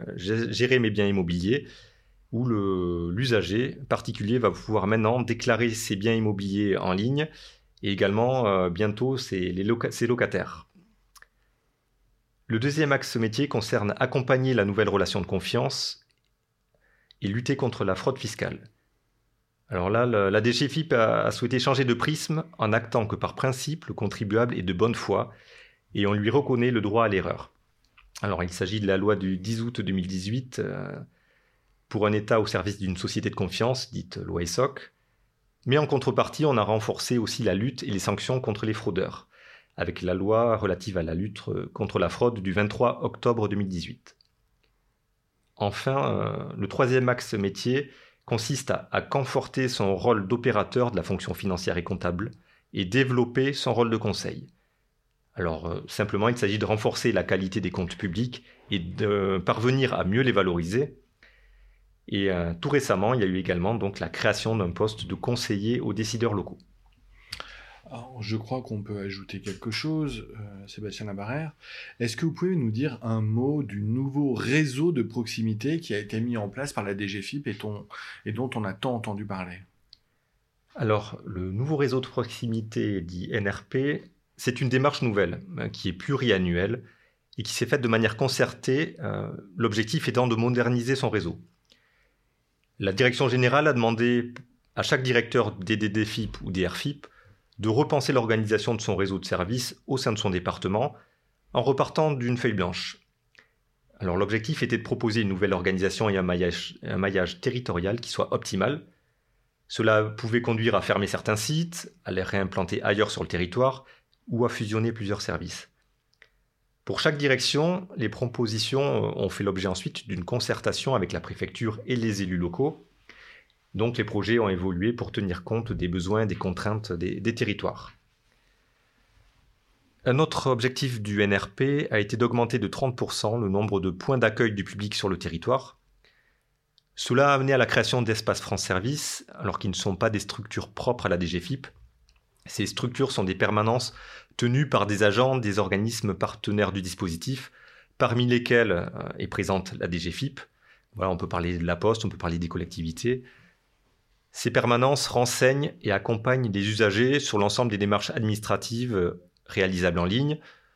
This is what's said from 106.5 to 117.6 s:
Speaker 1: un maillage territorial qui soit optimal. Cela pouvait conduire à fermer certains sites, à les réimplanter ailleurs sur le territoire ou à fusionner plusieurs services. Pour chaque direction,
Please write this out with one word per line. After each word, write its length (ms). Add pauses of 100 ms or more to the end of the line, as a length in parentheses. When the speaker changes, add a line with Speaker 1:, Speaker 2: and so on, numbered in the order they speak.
Speaker 1:
un 160
maillage 420
territorial 640
qui 80
soit 240
optimal. 540 (800)
Cela 380
pouvait 360
conduire 320
à 80
fermer 240
certains 300
sites, 580 (100)
à 80
les 120
réimplanter 580
ailleurs 300
sur 100
le 60
territoire 580 (420)
ou 160
à 60
fusionner 420
plusieurs 300
services. 480 (1120)
Pour 160
chaque 180
direction, 800